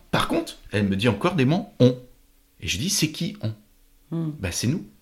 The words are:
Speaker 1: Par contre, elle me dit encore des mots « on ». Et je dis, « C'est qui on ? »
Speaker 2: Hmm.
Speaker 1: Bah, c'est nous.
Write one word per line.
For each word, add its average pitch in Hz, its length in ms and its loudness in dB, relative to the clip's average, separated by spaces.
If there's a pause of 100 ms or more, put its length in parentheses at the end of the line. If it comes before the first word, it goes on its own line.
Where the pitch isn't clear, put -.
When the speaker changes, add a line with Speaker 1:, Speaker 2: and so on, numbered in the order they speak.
(120)
Speaker 1:
Par - 160 0
contre, 330 320 -2 (120)
elle 101 160 2
me 98 80 2
dit 110 140 2
encore 180 240 2
des 143 120 2
mots « 175 240 0 (100)
on ». 127 180 6 (640)
Et 98 60 -8
je 87 100 -2
dis, « 156 140 -4
C'est - 200 0
qui - 300 -8
on ? » 110 120 -4 (580)
Speaker 2:
Hmm. 165 180 -4 (100)
Speaker 1:
Bah, 92 120 -4
c'est - 160 -2
nous. 147 180 -2 (160)